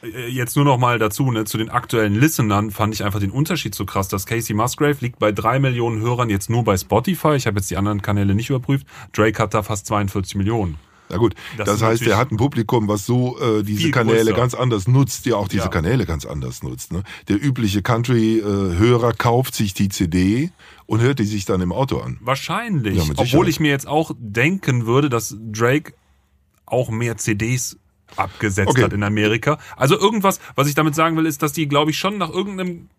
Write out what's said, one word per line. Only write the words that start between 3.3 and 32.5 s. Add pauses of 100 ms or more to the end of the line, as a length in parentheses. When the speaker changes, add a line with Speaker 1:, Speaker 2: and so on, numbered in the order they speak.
Speaker 1:
Unterschied
so
krass,
dass
Casey
Musgrave
liegt
bei
drei
Millionen
Hörern
jetzt
nur
bei
Spotify.
Ich
habe
jetzt
die
anderen
Kanäle
nicht
überprüft. (280)
Drake
hat
da
fast
zweiundvierzig
Millionen. (360)
Speaker 2:
Na
gut, (240)
Speaker 1:
Das
Speaker 2:
das
Speaker 1:
ist
Speaker 2:
heißt,
er (180)
Speaker 1:
natürlich
Speaker 2:
hat
ein
Publikum,
was
so,
äh,
diese
Speaker 1:
viel
Speaker 2:
Kanäle
Speaker 1:
größer.
Speaker 2:
ganz
anders
nutzt,
ja
auch
diese
Speaker 1:
Ja.
Speaker 2:
Kanäle
ganz
anders
nutzt,
ne? (260)
Der
übliche
Country,
äh,
Hörer
kauft
sich
die
C
D (360)
und
hört
die
sich
dann
im
Auto
an.
Speaker 1:
Wahrscheinlich.
Speaker 2:
Ja,
mit
Speaker 1:
Obwohl
Speaker 2:
Sicherheit.
Speaker 1:
ich
mir
jetzt
auch
denken
würde,
dass (160)
Drake (720)
auch
mehr
C
Ds (400)
abgesetzt
Speaker 2:
Okay.
Speaker 1:
hat
in
Amerika. (180)
Also
irgendwas, (140)
was
ich
damit
sagen
will,
ist,
dass
die,
glaub
ich,
schon
nach
irgendeinem (100)